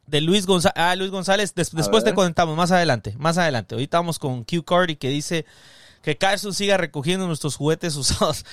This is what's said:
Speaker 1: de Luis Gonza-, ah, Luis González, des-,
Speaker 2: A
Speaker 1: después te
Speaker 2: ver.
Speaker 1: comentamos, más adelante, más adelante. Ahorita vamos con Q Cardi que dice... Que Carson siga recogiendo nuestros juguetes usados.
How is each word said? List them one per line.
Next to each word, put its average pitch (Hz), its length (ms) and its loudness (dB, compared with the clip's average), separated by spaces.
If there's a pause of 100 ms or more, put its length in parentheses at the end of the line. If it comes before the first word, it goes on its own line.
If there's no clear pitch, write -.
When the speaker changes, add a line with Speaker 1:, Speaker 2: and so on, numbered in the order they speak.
Speaker 1:
de 147 140 -2
Luis 185 260 2
Gonza-, 185 300 4
ah, 175 180 2
Luis 190 160 -4
González, 196 460 0
des-, 165 180 -2
Speaker 2:
A 160 40 -2
Speaker 1:
después 202 260 2
te 214 60 2
Speaker 2:
ver. 190 40 0
Speaker 1:
comentamos, 175 420 2
más 170 140 2
adelante, 139 480 2
más 160 180 0
adelante. 135 380 -2
Ahorita 139 240 -2
vamos 170 220 -2
con 127 240 -4
Q 170 200 -2
Cardi 175 300 2
que 131 140 -6
dice... 147 360 -2 (580)
Que 151 140 -2
Carson 196 380 0
siga 196 240 2
recogiendo 170 480 -2
nuestros 151 300 -4
juguetes 156 380 -2
usados. 147 580 0